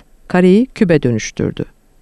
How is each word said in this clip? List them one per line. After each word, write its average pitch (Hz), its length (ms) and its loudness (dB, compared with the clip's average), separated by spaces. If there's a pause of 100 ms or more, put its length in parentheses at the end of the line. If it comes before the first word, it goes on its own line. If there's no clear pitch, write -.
(280)
kareyi 185 380 2
kübe 170 360 0
dönüştürdü. - 600 -4 (380)